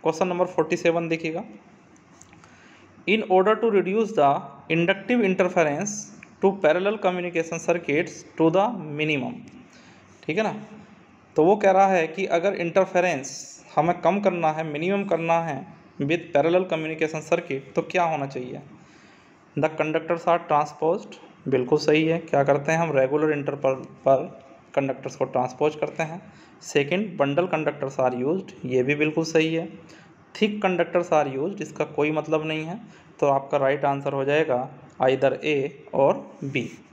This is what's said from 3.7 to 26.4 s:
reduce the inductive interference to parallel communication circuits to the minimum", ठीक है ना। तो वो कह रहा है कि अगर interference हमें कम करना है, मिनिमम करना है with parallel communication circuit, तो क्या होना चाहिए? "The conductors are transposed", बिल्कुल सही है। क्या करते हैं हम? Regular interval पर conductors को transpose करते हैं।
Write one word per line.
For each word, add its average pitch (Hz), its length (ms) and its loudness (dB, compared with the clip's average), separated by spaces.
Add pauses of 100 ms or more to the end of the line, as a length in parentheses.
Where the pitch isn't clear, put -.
reduce 202 440 0
the 143 160 4 (400)
inductive 190 560 2
interference 180 720 0 (460)
to 196 140 6
parallel 190 400 2
communication 170 640 -2
circuits 170 600 -2 (140)
to 160 160 4
the 190 160 2 (320)
minimum", 151 340 -2 (920)
ठीक 160 120 -4
है 220 60 0
ना। 202 120 -2 (840)
तो 156 80 4
वो 190 120 6
कह 208 140 4
रहा 190 160 6
है 180 220 2
कि 185 200 -6
अगर 170 260 0
interference 175 760 0 (460)
हमें 170 240 2
कम 190 200 2
करना 175 320 0
है, 160 120 -4
मिनिमम 175 400 -2
करना 165 360 0
है 151 260 -6 (360)
with 165 180 0 (120)
parallel 170 340 2
communication 156 580 -4
circuit, 170 360 -2 (140)
तो 165 80 -2
क्या 175 220 0
होना 151 220 -2
चाहिए? 131 340 -10 (960)
"The 151 160 0
conductors 156 540 -4
are 175 160 4
transposed", 156 760 -2 (320)
बिल्कुल 127 300 2
सही 156 260 4
है। 160 160 0
क्या 143 240 0
करते 143 280 0
हैं 160 60 2
हम? 165 180 0
Regular 147 360 2
interval 139 420 -2 (260)
पर 131 240 4 (500)
conductors 135 420 -4
को 139 100 -2
transpose 135 500 -2
करते 151 260 0
हैं। 165 180 -8 (420)